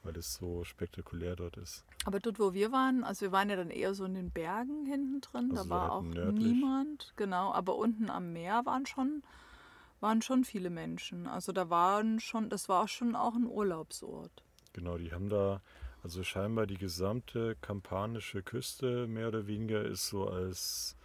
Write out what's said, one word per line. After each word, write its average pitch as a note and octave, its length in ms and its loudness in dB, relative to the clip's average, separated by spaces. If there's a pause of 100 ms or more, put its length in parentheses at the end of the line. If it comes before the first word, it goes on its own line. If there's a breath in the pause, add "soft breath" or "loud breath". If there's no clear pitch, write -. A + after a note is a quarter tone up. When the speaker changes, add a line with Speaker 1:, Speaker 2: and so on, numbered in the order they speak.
Speaker 1:
weil F#2 100 -6
das E2+ 200 -6
so F2 320 -4
spektakulär F2 720 -6
dort F2 200 -6
ist. - 280 -12 (200)
Speaker 2:
Aber G3+ 140 -2
dort, A3 200 -4
wo G3 140 2
wir G3+ 180 0
waren, C4 320 4
also - 180 -4
wir G3 100 0
waren G3 180 4
ja G3+ 60 2
dann F3 140 -2
eher - 240 0
so G3 100 -4
in F#3 100 -2
den F#3 180 -4
Bergen A#3+ 540 -2
hinten C#4 360 -2
drin, B3 300 -2
Speaker 1:
Also B3+ 40 0
Speaker 2:
da G#3 80 -2
Speaker 1:
so F3 60 -4
Speaker 2:
war F3 140 2
Speaker 1:
halt - 80 0
Speaker 2:
auch F#3 120 -2
Speaker 1:
nördlich. G#3 500 4
Speaker 2:
niemand, C4+ 640 2
genau, F#3+ 380 0
aber F#3 240 2
unten A3 320 2
am F3 240 -4
Meer F#3 320 0
waren B3+ 220 0
schon, C#4 360 -2 (800 loud breath)
waren A3 220 4
schon B3+ 200 4
viele F3+ 280 -2
Menschen. E3+ 560 -6
Also - 240 -4
da F3 180 2
waren G3+ 500 6
schon, A3 300 -2
das - 200 -4
war G3 180 6
schon A#3 280 0
auch A3+ 200 2
ein A#3+ 120 4
Urlaubsort. - 960 -4 (300)
Speaker 1:
Genau, F2 240 -4
die E2+ 160 -6
haben F#2+ 160 -2
da, G2 320 4 (420 loud breath)
also F2+ 200 -6
scheinbar G#2+ 440 0
die G2 100 -4
gesamte G2+ 840 -2
kampanische G2+ 840 -4
Küste B2 640 -2
mehr A2+ 200 -2
oder G#2+ 200 -2
weniger G#2+ 360 0
ist G#2 240 -2
so G2 200 0
als, F#2 760 -4